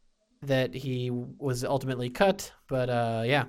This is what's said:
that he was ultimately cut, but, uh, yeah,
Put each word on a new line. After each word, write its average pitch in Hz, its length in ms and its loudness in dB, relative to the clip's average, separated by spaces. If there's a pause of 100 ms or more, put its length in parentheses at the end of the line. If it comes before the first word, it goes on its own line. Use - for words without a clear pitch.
(420)
that 131 320 0
he 127 380 -4
was 123 520 -4
ultimately 127 460 -2
cut, 190 420 2 (160)
but, 127 220 0
uh, 117 360 0
yeah, 139 240 2